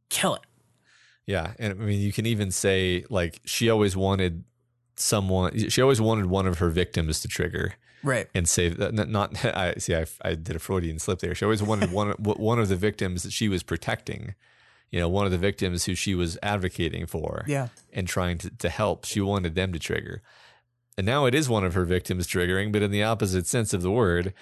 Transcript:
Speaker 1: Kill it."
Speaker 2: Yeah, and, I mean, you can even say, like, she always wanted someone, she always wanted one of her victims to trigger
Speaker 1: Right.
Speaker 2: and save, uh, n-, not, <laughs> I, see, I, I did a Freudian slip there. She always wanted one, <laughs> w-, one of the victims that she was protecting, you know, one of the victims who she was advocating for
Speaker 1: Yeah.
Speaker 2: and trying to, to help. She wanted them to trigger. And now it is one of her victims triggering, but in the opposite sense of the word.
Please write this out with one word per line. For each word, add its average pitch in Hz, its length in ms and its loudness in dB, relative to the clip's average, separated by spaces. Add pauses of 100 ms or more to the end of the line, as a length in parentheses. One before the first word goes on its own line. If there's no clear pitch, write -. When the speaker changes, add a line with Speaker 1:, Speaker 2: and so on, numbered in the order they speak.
Speaker 1:
Kill 160 260 0
it." - 80 -8 (840)
Speaker 2:
Yeah, 95 320 -2
and, 107 220 -2
I 113 40 -4
mean, 101 160 0
you 101 120 0
can 110 140 -2
even 104 240 0
say, 92 580 2
like, 87 360 0
she - 260 2
always 104 260 4
wanted 95 480 2 (520)
someone, 95 720 0
she - 120 2
always 131 200 6
wanted 110 260 4
one 95 200 2
of 87 120 0
her 87 100 2
victims 82 520 0
to - 80 -8
trigger 87 460 -2 (280)
Speaker 1:
Right. 131 320 0
Speaker 2:
and 87 140 2
save, 87 320 2
uh, 101 60 0
n-, 107 260 -2
not, 101 320 -2
<laughs> - 0 -
I, 92 340 0
see, - 160 -2
I, 80 120 0 (160)
I 92 120 -2
did 82 220 -6
a - 20 -6
Freudian 85 400 -4
slip 92 220 -4
there. 90 140 -4
She - 100 -2
always 107 180 2
wanted 104 300 0
one, 101 160 0
<laughs> - 120 -4
w-, 107 160 0
one 113 220 2
of 107 100 2
the 95 80 2
victims 92 460 -2
that 92 100 -10
she 110 160 0
was 92 140 0
protecting, - 720 -6 (560)
you 95 80 -2
know, 85 100 2
one 98 160 2
of 95 60 2
the 92 80 2
victims 92 460 0
who 95 100 -2
she 98 220 -2
was 87 260 0
advocating 87 640 -2
for - 400 -6
Speaker 1:
Yeah. 139 220 -2 (240)
Speaker 2:
and 92 160 -4
trying 90 300 0
to, 87 120 -8
to - 180 -4
help. 92 360 -2
She - 160 -2
wanted 98 340 0
them 92 180 0
to 85 60 -4
trigger. 82 440 -6 (760)
And 95 80 0
now 139 200 2
it 120 100 4
is 151 120 2
one 110 160 4
of 87 100 0
her 92 100 2
victims 90 420 0
triggering, 95 460 0
but 104 100 2
in 101 80 0
the 104 140 0
opposite 104 420 0
sense 117 260 0
of 95 100 0
the 90 100 2
word. 90 500 2